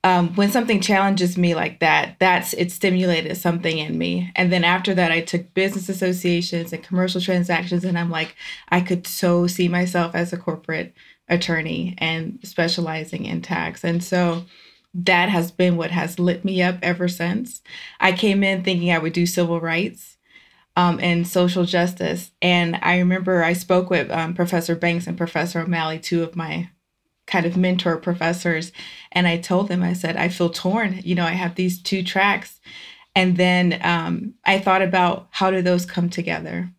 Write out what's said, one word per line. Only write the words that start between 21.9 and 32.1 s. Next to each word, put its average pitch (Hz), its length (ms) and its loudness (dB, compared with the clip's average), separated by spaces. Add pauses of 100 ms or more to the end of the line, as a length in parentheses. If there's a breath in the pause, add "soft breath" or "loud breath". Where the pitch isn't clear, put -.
And 175 400 2
I 175 160 2
remember 180 460 2
I 165 100 2
spoke 180 380 0
with, 156 180 0
um, 165 240 -2
Professor 175 420 0
Banks 170 300 -2
and 170 100 -6
Professor 170 440 -4
O'Malley, 160 400 -2
two 170 240 -2
of 165 120 -8
my 165 340 -6 (580)
kind 170 180 0
of 175 100 -2
mentor 180 420 2
professors. 170 720 -2 (400 loud breath)
And 180 160 2
I 170 100 2
told 185 300 0
them, 180 160 0
I 175 100 0
said, 170 240 -4
"I 170 120 0
feel 175 200 0
torn. 185 540 -2
You 175 120 0
know, 175 100 0
I 165 60 0
have 175 240 -4
these 180 240 0
two 190 220 -2
tracks." 196 580 -2 (560 loud breath)